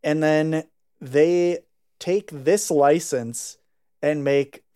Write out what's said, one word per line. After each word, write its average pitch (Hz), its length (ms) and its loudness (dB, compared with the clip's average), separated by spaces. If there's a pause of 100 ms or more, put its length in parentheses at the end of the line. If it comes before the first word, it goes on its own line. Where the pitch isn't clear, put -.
And 156 200 0
then 156 420 0 (340)
they 170 600 2 (400)
take 196 320 -4
this 156 400 -2
license 143 880 0 (440)
and 147 220 -2
make 139 400 -2 (120)